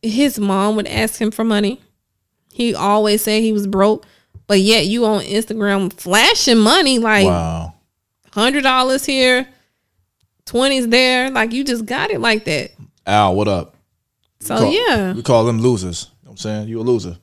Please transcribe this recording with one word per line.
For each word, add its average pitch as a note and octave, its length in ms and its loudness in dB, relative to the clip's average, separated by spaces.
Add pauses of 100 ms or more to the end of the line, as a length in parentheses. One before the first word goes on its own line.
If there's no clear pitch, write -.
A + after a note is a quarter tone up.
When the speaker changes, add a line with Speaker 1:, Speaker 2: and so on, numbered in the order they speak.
Speaker 1:
his A#3 340 0
mom G3+ 380 0
would G#3 120 -2
ask G#3+ 320 -4
him A3 120 -2
for A3+ 120 -4
money. G#3+ 380 0 (720)
He A#3+ 220 -2
always G#3 480 0
said G#3+ 180 0
he A3 120 0
was G#3 120 -2
broke, G3 400 0 (400)
but G3+ 140 2
yet G3+ 260 4
you A3+ 220 0
on G#3+ 160 0
Instagram G3+ 720 -2
flashing A#3 640 2
money C4 400 4
like A3 260 2
Speaker 2:
Wow. E2 480 -2 (600)
Speaker 1:
hundred B3+ 280 0
dollars C4 420 0
here, C4 440 0 (1000)
twenties C4 440 -2
there. B3+ 420 2
Like, A3+ 220 -2
you C4 100 -4
just A#3+ 240 -4
got C#4 240 -4
it G4+ 100 -4
like A3 240 0
that. D3+ 260 -4 (360)
Speaker 2:
Al, G2 280 2
what G#2 120 0
up? F2+ 280 -4 (680)
Speaker 1:
So, - 140 -8
Speaker 2:
We A3 60 -2
call, C4+ 100 4 (180)
Speaker 1:
yeah. G3+ 240 -2
Speaker 2:
we A#2 100 -8
call A2+ 220 2
them A#2 140 0
losers. G2 440 -2 (180)
You - 40 -20
know - 40 -20
what - 40 -20
I'm G2 40 -20
saying? G#2+ 300 -8
You A2+ 120 -8
a A2 40 -6
loser. G2+ 400 -2